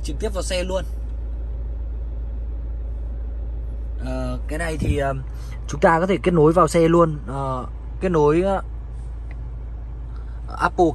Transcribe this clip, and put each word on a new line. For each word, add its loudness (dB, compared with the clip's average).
trực -4
tiếp -2
vào -2
xe -2
luôn. -2
Ờ, -4
cái -4
này -4
thì, 2
ờ, 0
chúng -4
ta 6
có 2
thể 4
kết 4
nối 8
vào 8
xe 6
luôn, 6
ờ, -4
kết 0
nối, 6
ờ, 2
Apple 4